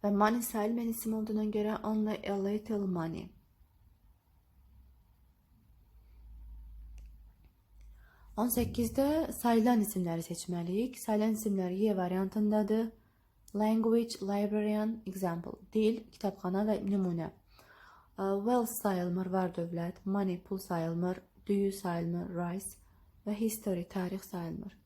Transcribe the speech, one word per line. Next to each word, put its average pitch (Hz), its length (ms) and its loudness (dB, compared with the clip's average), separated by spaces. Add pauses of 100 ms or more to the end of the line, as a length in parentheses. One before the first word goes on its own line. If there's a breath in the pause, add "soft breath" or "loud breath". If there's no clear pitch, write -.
Və 202 100 2
money 214 280 4
sayılmayan 226 520 -2
isim 220 200 -4
olduğuna 214 300 -2
görə 214 380 0
only 214 340 0 (160)
a 202 60 0
little 208 480 -2
money. 170 420 -4 (4000 soft breath)
On 233 180 2
səkkizdə 240 500 2 (300)
sayılan 233 480 6
isimləri 175 400 0
seçməliyik. 180 800 -4
Sayılan 220 320 2
isimlər 190 400 0
Y 208 220 4
variantındadır. 208 880 2 (680 soft breath)
Language, 226 680 2
librarian, 208 680 0 (140)
example. 180 500 -4 (160)
Dil, 220 400 2
kitabxana 190 560 -2
və 214 160 4
nümunə. 180 480 0 (840 loud breath)
Ə, 190 140 -2 (160)
wealth 240 260 2
sayılmır, 185 640 0
var 185 240 2
dövlət. 170 480 -4
Money, 190 340 0
pul 190 240 -6
sayılmır. 170 560 -2 (300)
Do 202 80 4
you 196 160 2
sayılmır, 175 640 -2
rice. 175 400 -4 (500 soft breath)
Və 208 140 -2
history, 214 480 0
tarix 190 420 -4
sayılmır. 170 560 -8